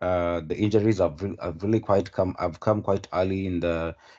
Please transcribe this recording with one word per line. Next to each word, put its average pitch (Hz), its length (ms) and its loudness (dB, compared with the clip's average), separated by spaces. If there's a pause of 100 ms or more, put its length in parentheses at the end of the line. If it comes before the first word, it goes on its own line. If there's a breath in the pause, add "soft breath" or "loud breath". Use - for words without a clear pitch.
uh, 87 440 0
the 80 100 -4
injuries 107 440 4
have 78 240 2
re-, 98 180 -6
have 85 220 -6
really 110 160 2
quite 98 320 0
come, 92 260 -2
have 85 220 -4
come 104 240 0
quite 98 300 -2
early 95 340 0
in 87 140 -2
the, 82 340 -2 (240 soft breath)